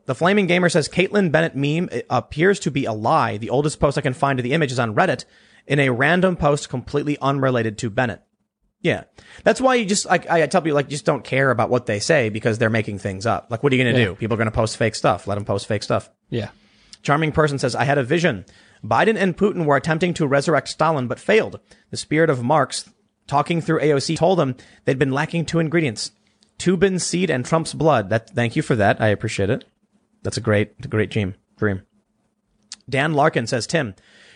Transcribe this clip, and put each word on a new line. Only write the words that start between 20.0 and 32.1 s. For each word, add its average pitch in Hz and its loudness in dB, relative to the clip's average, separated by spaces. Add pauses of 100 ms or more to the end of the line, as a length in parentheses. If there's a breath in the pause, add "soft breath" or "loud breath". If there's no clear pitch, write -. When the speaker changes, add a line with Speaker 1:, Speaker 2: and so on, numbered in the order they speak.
Speaker 1:
to 156 0
resurrect 139 2
Stalin, 156 0
but 113 -6
failed. 165 0 (300 soft breath)
The 123 -10
spirit 156 2
of 127 0
Marx, 135 0 (400)
talking 147 0
through 160 0
A 151 4
O 139 2
C, 151 -2
told 175 2
them 135 0 (300 loud breath)
they'd 139 0
been 139 0
lacking 156 -2
two 165 -4
ingredients, 156 -2 (480)
Tubin's 185 0
seed 175 -2
and 127 -2
Trump's 160 -4
blood." 135 2
That, 113 -2
thank 120 -2
you 156 -2
for 147 0
that. 104 2
I 113 2
appreciate 101 -2
it. 135 -2 (560)
That's - -6
a 110 -6
great, 107 0 (100)
a - -10
great 107 -2
dream, 95 -2 (240)
dream. 98 -2 (1040)